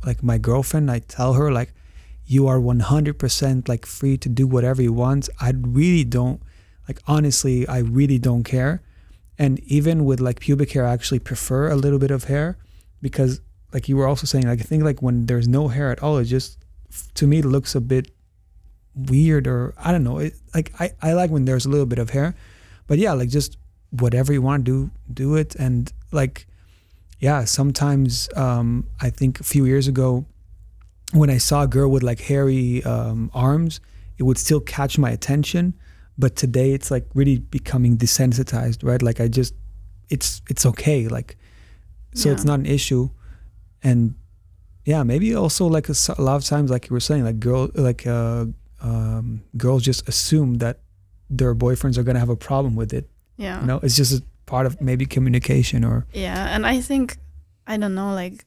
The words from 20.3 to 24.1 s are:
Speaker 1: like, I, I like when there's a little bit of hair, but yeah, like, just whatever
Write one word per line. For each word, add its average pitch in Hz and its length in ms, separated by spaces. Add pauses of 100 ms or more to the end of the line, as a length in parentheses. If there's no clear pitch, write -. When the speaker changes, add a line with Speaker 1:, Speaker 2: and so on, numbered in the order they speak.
Speaker 1:
like, 156 240
I, 180 120 (100)
I 160 120
like 180 160
when 143 160
there's 131 200
a 135 40
little 143 160
bit 120 140
of 113 100
hair, 143 260 (520)
but 147 100
yeah, 196 160
like, 123 160
just 139 280 (340)
whatever 123 420